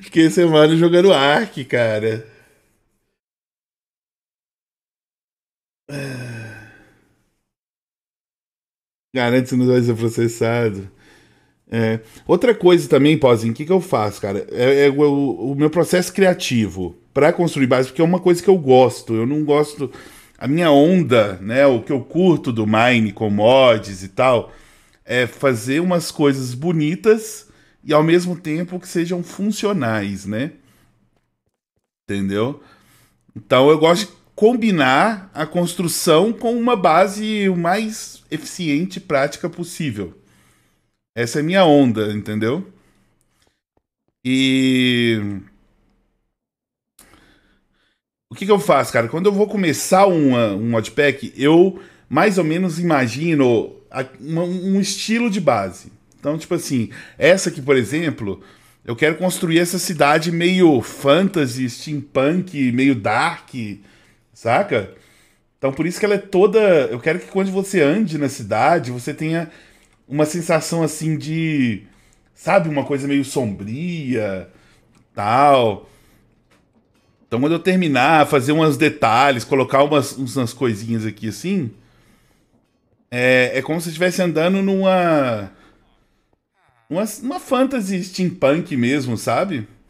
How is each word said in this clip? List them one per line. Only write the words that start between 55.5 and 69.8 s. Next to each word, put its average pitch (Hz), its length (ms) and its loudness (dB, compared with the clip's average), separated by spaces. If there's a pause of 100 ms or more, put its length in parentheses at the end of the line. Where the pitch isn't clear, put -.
Então, 147 180 -6
tipo 156 180 -8
assim, 123 340 -4 (280)
essa 180 320 2
aqui, 147 120 -12
por 135 160 2
exemplo, 117 640 -4 (420)
eu 117 120 -8
quero 156 200 0
construir 175 440 -2
essa 175 200 -2
cidade 156 520 0
meio 170 500 2
fantasy, 139 880 0
steampunk, 143 1040 -4
meio 131 240 2
dark, 120 540 -4 (840)
saca? 117 600 -2 (640)
Então, 135 140 -4
por 156 160 -4
isso 175 120 -8
que 214 60 -2
ela 202 100 2
é 196 40 -2
toda. 202 400 2 (320)
Eu 120 80 -6
quero 160 200 -2
que - 80 -16
quando 196 240 -4
você 190 300 -2
ande 160 360 0
na 143 120 -2
cidade, 123 600 0
você 123 220 -8
tenha 165 360 -6 (580)